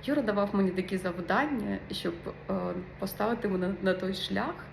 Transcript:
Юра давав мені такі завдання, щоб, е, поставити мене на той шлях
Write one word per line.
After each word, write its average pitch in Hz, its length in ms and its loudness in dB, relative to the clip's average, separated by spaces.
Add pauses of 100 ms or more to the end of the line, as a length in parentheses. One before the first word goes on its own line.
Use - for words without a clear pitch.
Юра 285 180 2
давав 202 300 2
мені 196 180 6
такі 185 280 -2
завдання, 196 800 0 (140)
щоб, 175 220 -2 (360)
е, 196 40 2 (440)
поставити 214 500 0
мене 185 340 2
на 190 120 4
той 190 200 -2
шлях 196 400 -2 (180)